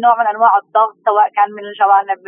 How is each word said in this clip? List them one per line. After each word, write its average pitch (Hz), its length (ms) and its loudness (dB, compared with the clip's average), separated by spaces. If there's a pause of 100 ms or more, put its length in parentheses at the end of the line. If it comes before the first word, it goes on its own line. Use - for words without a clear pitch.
نوع 240 160 4
من 233 140 -2
أنواع 220 200 2 (100)
الضغط 220 320 -2 (120)
سواء 208 280 2
كان 202 220 0
من 208 80 -14 (160)
جوانب 196 460 0